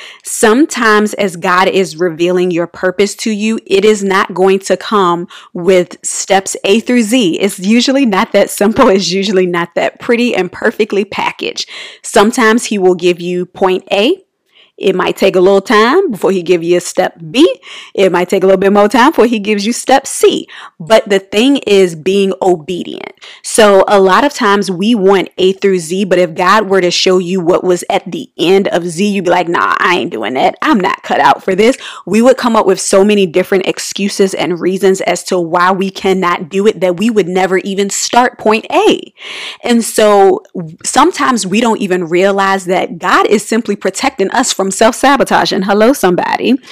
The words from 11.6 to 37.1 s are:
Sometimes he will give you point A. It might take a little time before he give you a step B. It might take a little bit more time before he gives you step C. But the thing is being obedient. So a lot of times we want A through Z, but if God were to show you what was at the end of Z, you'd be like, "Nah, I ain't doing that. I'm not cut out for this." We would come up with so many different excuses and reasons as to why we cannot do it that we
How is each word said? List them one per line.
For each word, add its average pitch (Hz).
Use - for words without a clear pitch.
Sometimes 226
he 214
will 185
give 175
you 180
point 185
A. 240
It 190
might 175
take 185
a 185
little 196
time 247
before 180
he 185
give 165
you 175
a 175
step -
B. 269
It 190
might 175
take 190
a 185
little 190
bit 196
more 208
time 254
before 240
he 233
gives 202
you 226
step 269
C. -
But 214
the 196
thing 247
is 190
being 190
obedient. 175
So 202
a 202
lot 190
of 285
times 202
we 202
want 190
A 185
through 190
Z, 180
but 180
if 175
God 190
were 190
to 175
show 185
you 185
what 170
was 180
at 196
the 165
end 185
of 175
Z, 175
you'd 196
be 180
like, 175
"Nah, 165
I 185
ain't -
doing 110
that. -
I'm 262
not -
cut -
out -
for 190
this." 220
We 208
would 247
come 226
up 214
with 185
so 196
many 208
different 180
excuses 196
and 165
reasons 190
as 175
to 190
why 175
we 190
cannot 185
do 196
it 214
that 180
we 214